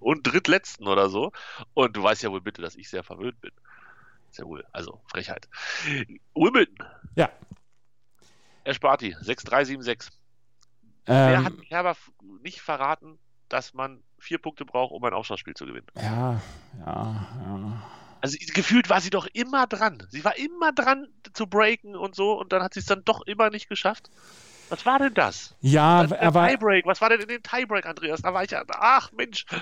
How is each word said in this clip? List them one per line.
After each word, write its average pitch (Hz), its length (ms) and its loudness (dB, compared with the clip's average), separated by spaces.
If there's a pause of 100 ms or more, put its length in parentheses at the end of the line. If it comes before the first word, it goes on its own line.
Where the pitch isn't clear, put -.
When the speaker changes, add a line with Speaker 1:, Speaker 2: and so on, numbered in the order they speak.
Speaker 1:
und 143 220 0
drittletzten 135 640 0
oder 98 220 4
so. 110 220 -4 (420)
Und 117 220 2
du 101 80 -4
weißt 107 200 2
ja 107 80 -4
wohl 95 100 -6
bitte, 95 200 -10
dass 82 140 -10
ich - 140 -20
sehr 92 140 -8
verwöhnt 95 380 -12
bin. - 100 -16 (800)
Sehr - 140 -16
wohl. 78 260 -16
Also, - 360 -14
Frechheit. - 400 -12 (880)
Wimbledon. 233 420 2 (380)
Speaker 2:
Ja. 160 140 2 (1300)
Speaker 1:
Herr 135 100 -4
Sparti, 131 480 0
sechs 120 220 -6
drei, 127 220 2
sieben 135 160 -8
sechs. 120 280 -6 (960)
Speaker 2:
Ähm, 123 100 4 (160)
Speaker 1:
Wer 131 140 4
hat 175 80 -4 (160)
Kerber 175 220 -2
f-, - 200 -10 (320)
nicht 185 180 -14
verraten, 156 560 -4 (300)
dass - 260 -6
man 131 280 -10 (180)
vier 165 200 -6
Punkte 147 260 -10
braucht, 127 260 -2
um 120 140 -12
ein 107 80 -2
Aufschlagspiel - 400 -8
zu - 120 -16
gewinnen? 62 300 -14
Speaker 2:
Ja, 117 460 -4 (380)
ja, 107 480 -8 (180)
ja. 101 380 -10 (360)
Speaker 1:
Also, 139 180 -6 (160)
gefühlt 226 360 4
war 190 100 4
sie 180 120 -6
doch 190 160 -2
immer 254 400 -2
dran. 190 420 -2
Sie 160 160 -4
war 220 120 0
immer 320 360 -2
dran 262 340 0 (260)
zu 214 140 -6
breaken 214 480 0
und 185 200 -10
so 202 180 0
und 190 180 -8
dann 185 120 2
hat 190 100 -8
sie 202 80 -8
es - 60 -10
dann 196 180 0
doch 220 160 0
immer 214 300 0
nicht 208 180 -10
geschafft. 202 400 -4 (600)
Was - 160 -6
war 269 140 4
denn 269 140 0
das? - 480 0
Speaker 2:
Ja, 151 440 8
Speaker 1:
Der, 156 120 0
der 170 100 4
Speaker 2:
aber 170 220 6
Speaker 1:
Tiebreak, 208 360 4
was 185 140 2
war 220 100 4
denn 220 120 4
in 208 80 -10
dem 240 140 -8
Tiebreak, 214 420 -4
Andreas? 160 360 -6
Da 185 120 -2
war 185 100 0
ich - 80 -8
ja, - 160 -4
ach 247 460 4
Mensch, 226 320 -6 (160)